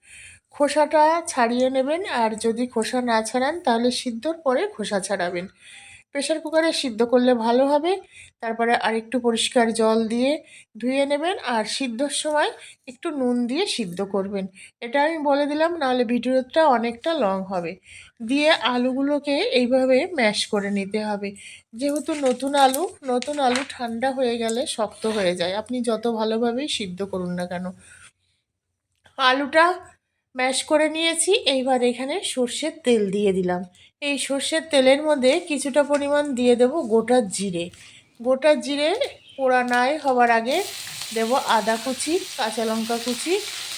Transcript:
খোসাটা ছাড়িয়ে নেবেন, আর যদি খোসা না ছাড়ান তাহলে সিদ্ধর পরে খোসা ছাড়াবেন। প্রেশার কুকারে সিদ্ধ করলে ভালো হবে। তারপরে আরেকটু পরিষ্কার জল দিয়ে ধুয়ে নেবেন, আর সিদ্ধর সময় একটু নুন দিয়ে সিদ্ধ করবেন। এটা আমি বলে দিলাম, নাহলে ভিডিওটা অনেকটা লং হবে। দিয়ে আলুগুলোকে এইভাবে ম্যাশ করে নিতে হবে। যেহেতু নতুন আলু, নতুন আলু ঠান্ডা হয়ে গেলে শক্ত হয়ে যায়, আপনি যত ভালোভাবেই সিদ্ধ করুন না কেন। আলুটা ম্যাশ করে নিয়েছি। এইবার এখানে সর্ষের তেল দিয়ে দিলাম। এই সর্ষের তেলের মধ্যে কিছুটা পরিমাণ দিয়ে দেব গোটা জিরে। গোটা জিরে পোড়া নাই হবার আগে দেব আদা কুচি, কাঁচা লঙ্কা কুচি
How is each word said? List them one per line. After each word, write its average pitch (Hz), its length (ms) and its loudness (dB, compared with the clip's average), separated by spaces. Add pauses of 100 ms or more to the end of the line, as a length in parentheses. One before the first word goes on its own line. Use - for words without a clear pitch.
(500)
খোসাটা 302 800 2
ছাড়িয়ে 247 420 2
নেবেন, 277 360 0
আর 233 300 0
যদি 226 320 -2
খোসা 233 340 -2
না 233 200 2
ছাড়ান 262 380 -2
তাহলে 240 320 2
সিদ্ধর 247 420 -4
পরে 311 340 0
খোসা 208 320 -4
ছাড়াবেন। 180 480 -4 (640)
প্রেশার 285 280 -2
কুকারে 320 340 0
সিদ্ধ 233 300 -2
করলে 247 300 4
ভালো 240 340 4
হবে। 330 340 2 (380)
তারপরে 233 360 0
আরেকটু 226 440 -2
পরিষ্কার 233 540 0
জল 220 340 2
দিয়ে 254 360 0 (340)
ধুয়ে 262 280 0
নেবেন, 294 340 -2
আর 226 260 -2
সিদ্ধর 254 440 -4
সময় 302 420 -2 (360)
একটু 262 220 -10
নুন 247 380 -2
দিয়ে 302 200 -2
সিদ্ধ 190 340 -4
করবেন। 196 460 -4 (340)
এটা 240 220 0
আমি 320 140 0
বলে 285 280 2
দিলাম, 311 300 0
নাহলে 254 280 0
ভিডিওটা 254 640 2
অনেকটা 233 460 0
লং 190 300 0
হবে। 180 320 -6 (460)
দিয়ে 285 300 2
আলুগুলোকে 262 800 0
এইভাবে 262 840 2
ম্যাশ 220 340 0
করে 202 240 -2
নিতে 202 340 -2
হবে। 202 300 -6 (400)
যেহেতু 285 380 -2
নতুন 269 420 -2
আলু, 277 340 4 (140)
নতুন 262 360 -2
আলু 254 300 2
ঠান্ডা 233 420 -4
হয়ে 247 260 -2
গেলে 226 300 -2
শক্ত - 380 -6
হয়ে 202 300 0
যায়, 180 200 -2
আপনি 240 260 -4
যত 220 260 -2
ভালোভাবেই 233 600 -2
সিদ্ধ 190 360 -6
করুন 185 280 -6
না 175 140 -4
কেন। 180 200 -8 (1500)
আলুটা 285 640 4 (560)
ম্যাশ 254 280 0
করে 302 260 4
নিয়েছি। 330 420 0
এইবার 262 520 2
এখানে 262 400 -2
সর্ষের 254 480 -4 (120)
তেল 214 280 2
দিয়ে 202 220 2
দিলাম। 180 300 0 (380)
এই 285 160 -2
সর্ষের 277 440 -2 (100)
তেলের 269 320 6
মধ্যে 294 360 4
কিছুটা 294 440 0
পরিমাণ 285 520 0
দিয়ে 247 200 4
দেব 247 160 4
গোটা 240 500 2
জিরে। 180 480 -4 (520)
গোটা 262 340 4
জিরে 285 400 0 (420)
পোড়া 254 260 2
নাই 247 340 2
হবার 247 340 2
আগে 240 320 0 (500)
দেব 226 200 -2
আদা 220 520 0
কুচি, 277 340 -2 (180)
কাঁচা 226 280 -4
লঙ্কা 226 320 -4
কুচি 247 420 -4 (380)